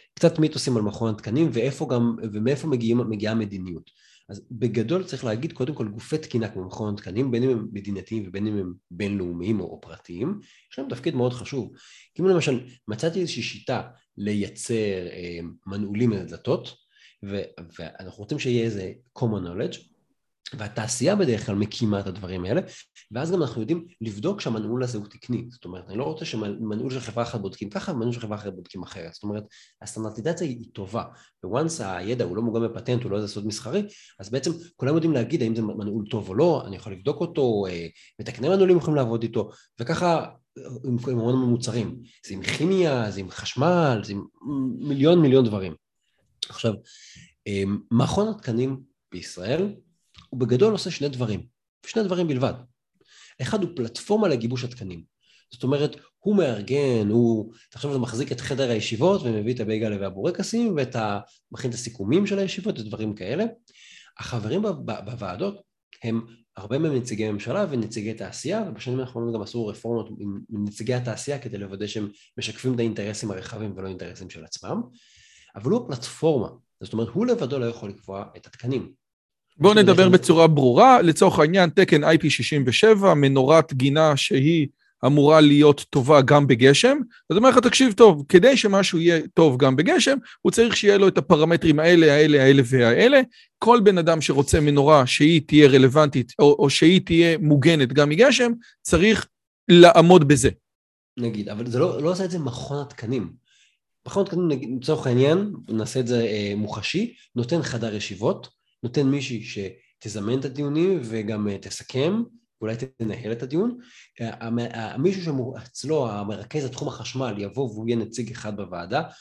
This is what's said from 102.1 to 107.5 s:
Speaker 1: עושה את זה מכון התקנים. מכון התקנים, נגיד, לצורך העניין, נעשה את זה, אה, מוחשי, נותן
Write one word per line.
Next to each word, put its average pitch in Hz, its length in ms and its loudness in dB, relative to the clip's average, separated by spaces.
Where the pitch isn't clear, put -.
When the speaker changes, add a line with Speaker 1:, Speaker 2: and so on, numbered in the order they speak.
Speaker 1:
עושה 185 140 -2
את 180 60 -6
זה 180 80 -6
מכון 139 420 -8
התקנים. 123 520 -8
מכון 196 160 -2
התקנים, 180 260 -2
נגיד, 131 200 -4
לצורך 156 240 -2
העניין, 147 460 2
נעשה 107 320 -4
את 120 60 -4
זה, 120 140 0
אה, 104 360 -2
מוחשי, 107 580 -6
נותן 123 260 -2